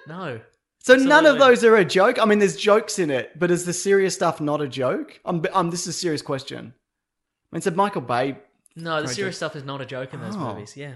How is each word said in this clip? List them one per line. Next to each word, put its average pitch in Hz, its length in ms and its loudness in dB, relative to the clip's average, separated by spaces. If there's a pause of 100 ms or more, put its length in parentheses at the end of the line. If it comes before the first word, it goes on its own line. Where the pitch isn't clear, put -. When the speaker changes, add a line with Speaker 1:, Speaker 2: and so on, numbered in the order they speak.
Speaker 1:
No. 160 320 -10 (440)
Speaker 2:
So 254 120 8
none 285 300 6
of 294 100 8
Speaker 1:
Absolutely. 269 200 6
Speaker 2:
those 202 100 -2
are 226 100 8
a 208 80 6
joke? 185 360 2
I 220 60 4
mean, 208 140 4
there's 190 160 2
jokes 208 440 2
in 165 100 0
it, 127 280 -4
but 175 140 0
is 175 140 0
the 175 80 -6
serious 196 400 0
stuff 170 260 -2
not 147 220 -2
a 147 80 -4
joke? 135 560 -4
Um, 170 160 -4
b-, 175 80 -4
um, 180 220 0
this 175 100 -8
is - 60 -8
a 170 60 -8
serious 160 280 -4
question. 135 380 -8
I - 960 -20
mean, - 20 -4
it's 165 100 -4
a 185 40 0
Michael 190 300 -2
Bay 127 360 -4 (400)
Speaker 1:
No, 165 140 -10
the 156 100 -4
Speaker 2:
project. 131 140 -6
Speaker 1:
serious 185 200 -6
stuff 160 220 -10
is 135 80 -14
not 135 160 -10
a 127 40 -10
joke 131 280 -12
in 151 80 -14
those 185 140 -10
Speaker 2:
Oh. 139 180 -8
Speaker 1:
movies. 101 240 -16
Yeah, 139 180 -14